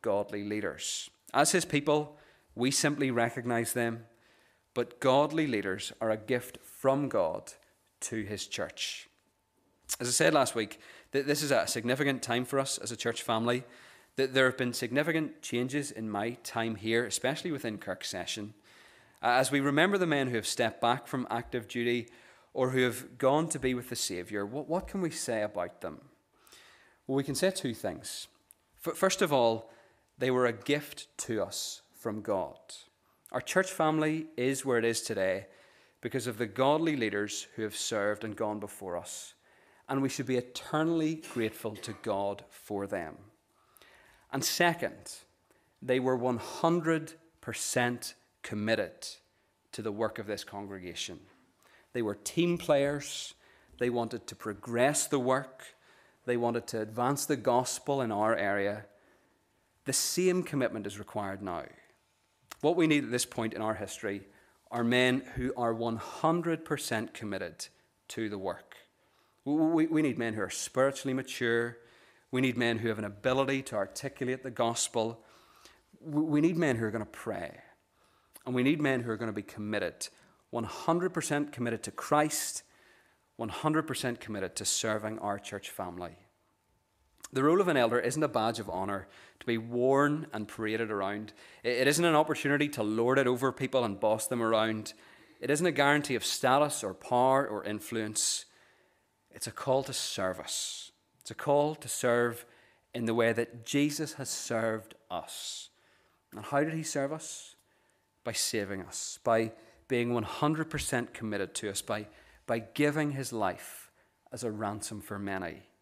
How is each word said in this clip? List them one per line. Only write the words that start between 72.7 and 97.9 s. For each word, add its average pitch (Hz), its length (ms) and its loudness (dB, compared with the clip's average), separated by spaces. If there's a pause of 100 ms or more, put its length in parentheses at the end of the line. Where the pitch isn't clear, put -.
who 113 80 -2
have 107 100 0
an 107 80 -4
ability 131 580 0
to - 120 -8
articulate 127 640 -4
the 135 80 -8
gospel. 117 720 -2 (800)
We, 151 220 0
we 147 180 4
need 165 160 4
men 151 200 2
who 113 80 0
are 104 60 -2
gonna 107 140 -4
pray. 98 540 -8 (880)
And 127 80 -2
we 123 80 4
need 147 180 4
men 135 200 2
who 113 100 -4
are 107 60 -2
gonna 113 140 -4
be 104 120 -4
committed, 104 640 -4 (420)
one 117 140 -2
hundred 175 500 0
percent 147 380 -2
committed 117 320 -4
to - 80 -8
Christ, - 720 0 (720)
one 113 140 -6
hundred 156 340 2
percent 131 360 -4
committed 98 360 -6
to 101 100 -6
serving 107 540 -2
our 101 180 -2
church - 320 -10
family. 90 460 -8 (1200)
The 131 100 2
role 165 160 6
of 190 80 4
an 165 80 2
elder 120 240 4
isn't 123 220 0
a 151 60 2
badge 117 320 0
of 98 100 -8
honor 92 380 -4 (320)
to - 60 -14
be 117 120 0
worn 131 720 2
and 107 160 -6
paraded 110 440 -4
around. 104 420 -4 (300)
It, 120 80 0
it 123 160 4
isn't 151 180 4
an 160 100 6
opportunity 147 540 4
to 117 140 -2
lord 117 340 4
it 135 100 6
over 127 240 2
people 131 320 0
and 101 160 -2
boss 110 280 2
them 120 140 0
around. 110 520 2 (480)
It 127 80 -6
isn't 151 160 2
a 170 60 4
guarantee 143 440 4
of 110 80 -2
status 143 600 2
or 95 100 -4
power 131 520 4
or 104 180 -6
influence. 107 800 -2 (840)